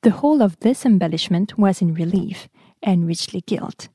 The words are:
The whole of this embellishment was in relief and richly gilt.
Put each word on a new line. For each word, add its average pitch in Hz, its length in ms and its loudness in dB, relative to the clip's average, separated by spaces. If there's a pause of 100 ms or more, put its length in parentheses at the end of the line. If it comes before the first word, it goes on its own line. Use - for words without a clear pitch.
The 226 80 6
whole 294 320 2
of 190 180 0
this 247 240 0
embellishment 180 720 0
was 196 240 2
in 165 140 0
relief 175 540 -4 (340)
and 175 240 0
richly 165 360 -6
gilt. - 520 -8